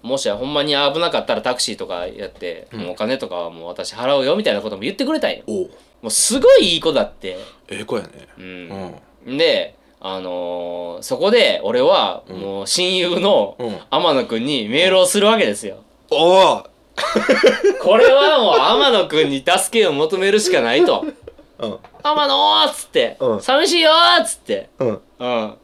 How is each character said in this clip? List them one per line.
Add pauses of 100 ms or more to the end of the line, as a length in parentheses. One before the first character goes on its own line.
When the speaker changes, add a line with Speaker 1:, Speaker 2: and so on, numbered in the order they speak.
Speaker 1:
も
し
ほ
ん
ま
に
危
な
か
っ
た
ら
タ
ク
シ
ー
と
か
や
っ
て、
Speaker 2:
う
ん。
Speaker 1:
も
う
お
金
と
か
は
も
う
私
払
う
よ
み
た
い
な
こ
と
も
言
っ
て
く
れ
た
ん
よ。
Speaker 2:
お
う。 (320)
Speaker 1:
も
う
す
ご
い
い
い
子
だ
っ
て。 (300)
Speaker 2:
え
え
子
や
ね。 (260)
Speaker 1:
う
ん。 (320)
Speaker 2:
う
ん。
Speaker 1:
で、 (240)
あ
の
ー、
そ
こ
で
俺
は
も
う
親
友
の
Speaker 2:
う
ん。
う
ん。 (120)
Speaker 1:
天
野
く
ん
に
メ
ー
ル
を
す
る
わ
け
で
す
よ。 (340)
Speaker 2:
お
う。 (360)
Speaker 1:
<laughs>
こ
れ
は
も
う
天
野
く
ん
に
助
け
を
求
め
る
し
か
な
い
と。 (540)
Speaker 2:
う
ん。 (240)
Speaker 1:
「天
野 (320)
ー」
っ
つ
っ
て、
Speaker 2:
う
ん。
Speaker 1:
「寂
し
い
よ (280)
ー」
っ
つ
っ
て。 (100)
Speaker 2:
う
ん。 (180)
Speaker 1:
う
ん。